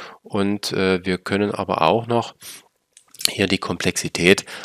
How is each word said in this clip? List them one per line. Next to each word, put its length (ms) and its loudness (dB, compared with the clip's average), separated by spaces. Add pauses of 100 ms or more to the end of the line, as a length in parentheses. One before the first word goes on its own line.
(220)
Und, 500 -2
äh, 320 0
wir 140 -2
können 320 0
aber 320 -2
auch 240 4
noch 280 -2 (960)
hier 160 0
die 120 2
Komplexität 840 2 (200)